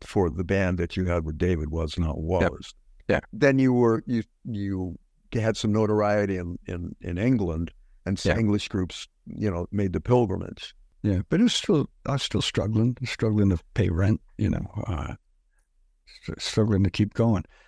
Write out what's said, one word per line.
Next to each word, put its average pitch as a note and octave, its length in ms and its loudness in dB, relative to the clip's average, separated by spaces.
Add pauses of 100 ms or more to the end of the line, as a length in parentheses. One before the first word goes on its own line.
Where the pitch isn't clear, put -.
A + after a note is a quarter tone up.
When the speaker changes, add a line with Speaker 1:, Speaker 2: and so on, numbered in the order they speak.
Speaker 1:
for F#2 260 2
the F2 140 -4
band F#2 340 0
that F2 180 -4
you F#2 100 0
had F2 180 0
with D#2 120 -6
David D#2+ 340 0
Was E2 280 -4
Not D#2+ 180 -2
Speaker 2:
Yep. F2 360 0
Speaker 1:
Was, - 200 -16 (360)
Speaker 2:
Yeah. - 120 2 (120)
Speaker 1:
then C3+ 260 4
you C3 140 4
were, A2+ 340 4
you, A#2 160 -2 (220)
you G2 520 -6 (380)
had A2 220 0
some A2 160 0
notoriety G#2 640 2
in, F2+ 320 -8
in, F2 320 -8
in F2 180 -6
England, F#2 540 0 (340)
and F#2+ 140 -2
some F2 140 2
Speaker 2:
Yeah. G2+ 40 -4
Speaker 1:
English G#2 300 0
groups, - 400 -6 (180)
you - 240 -4
know, F2 220 -4
made G2 220 0
the D#2+ 60 0
pilgrimage. F#2 760 0 (260)
Speaker 2:
Yeah, F#2 260 2
but E3 120 2
it - 20 6
was B3 120 4
still, - 360 0 (160)
I C3 60 -2
was C3+ 100 -2
still - 180 -2
struggling, A2 640 0
struggling G#2+ 460 2
to F2 80 2 (160)
pay F#2 160 2
rent, G2 300 2 (180)
you - 120 2
know, - 160 0 (200)
uh, D2+ 280 -6 (1080)
str-, - 160 -10
struggling G#2 460 2
to F2 60 2
keep - 240 0
going. A2+ 300 2 (240)